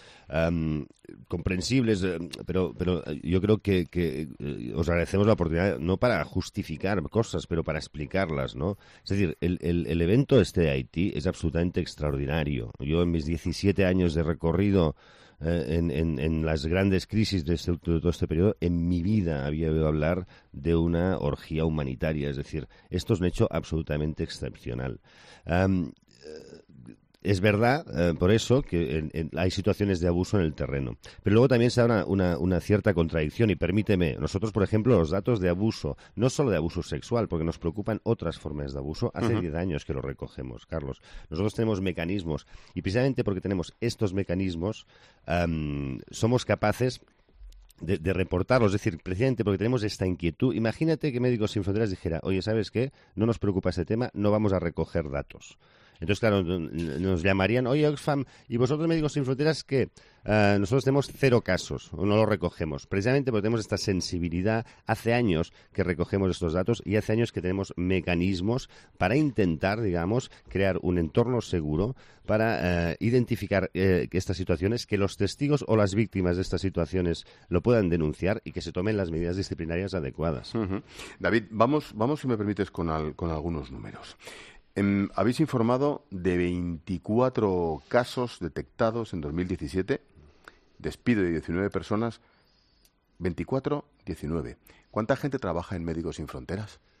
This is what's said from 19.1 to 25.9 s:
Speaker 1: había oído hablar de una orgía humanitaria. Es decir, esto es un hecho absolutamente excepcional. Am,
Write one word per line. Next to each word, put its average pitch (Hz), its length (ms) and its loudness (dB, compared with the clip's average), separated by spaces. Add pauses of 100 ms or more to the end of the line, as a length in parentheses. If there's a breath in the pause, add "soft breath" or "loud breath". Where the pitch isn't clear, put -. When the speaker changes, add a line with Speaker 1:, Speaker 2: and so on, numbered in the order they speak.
Speaker 1:
había 78 240 0
oído 78 160 2
hablar 80 400 0 (240 loud breath)
de 71 240 0
una 85 420 2
orgía 78 480 -2
humanitaria. 76 640 -2
Es 67 80 -6
decir, 71 300 -8 (240 soft breath)
esto 92 240 0
es 80 40 -6
un 90 60 0
hecho 98 240 2
absolutamente 78 720 -2
excepcional. 62 760 -8 (460 loud breath)
Am, 92 460 2 (340)